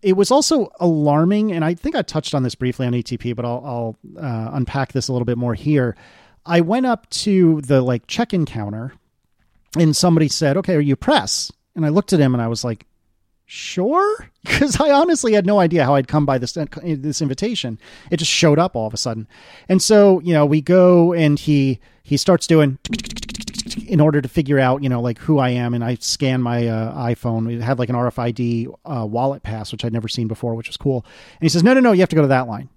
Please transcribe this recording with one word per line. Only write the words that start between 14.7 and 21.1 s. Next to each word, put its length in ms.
I 80
honestly 440
had 120
no 140
idea 260
how 80
I'd 140
come 180
by 140
this, 180
this 400
invitation. 560
It 80
just 140
showed 260
up 180
all 120
of 80
a 20
sudden. 300
And 140
so, 380
you 120
know, 140
we 140
go, 520